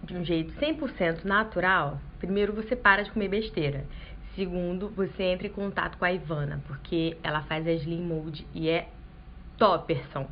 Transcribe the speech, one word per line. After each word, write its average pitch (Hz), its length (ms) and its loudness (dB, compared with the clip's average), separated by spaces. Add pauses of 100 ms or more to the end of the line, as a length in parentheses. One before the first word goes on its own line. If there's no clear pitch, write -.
de 180 120 -6
um 180 80 -2
jeito 160 360 0
cem 302 160 2
por 302 140 -4
cento 170 360 0
natural, 185 720 4 (220)
primeiro 202 320 2
você 220 240 -2
para 202 260 6
de 202 80 -4
comer 208 180 0
besteira. 165 560 0 (520)
Segundo, 180 520 -2
você 190 360 -2
entra 185 240 2
em - 20 -4
contato 202 480 -2
com 190 60 0
a 180 80 4
Ivana, 151 560 -2
porque 165 520 0
ela 151 220 0
faz 160 240 -2
a 170 60 4
Slim 165 300 0
Mode 160 520 -4
e 160 140 0
é 165 180 2 (720)
topperson. 156 760 4